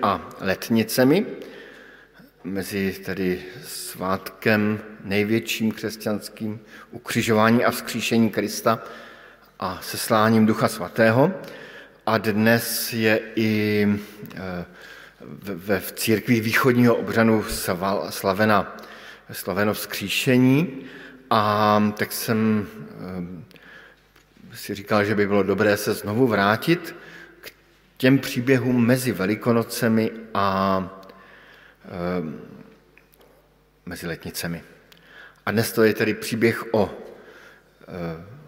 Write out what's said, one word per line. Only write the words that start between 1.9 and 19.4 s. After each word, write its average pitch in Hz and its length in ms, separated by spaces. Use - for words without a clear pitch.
mezi 98 600
tedy 92 380
svátkem 104 1160
největším 107 680
křesťanským, 107 880
ukřižování 113 760
a 113 60
vzkříšení 113 580
Krista 107 540
a 92 220
sesláním 110 640
Ducha 110 220
Svatého. 113 640
A 110 120
dnes 110 760
je 110 260
i, 107 520
eh, 90 300
v, 85 400
ve, 98 140
v - 120
církvi 113 480
východního 120 560
obřadu 107 480
sval-, 95 680
slavena, 101 680
slaveno 101 420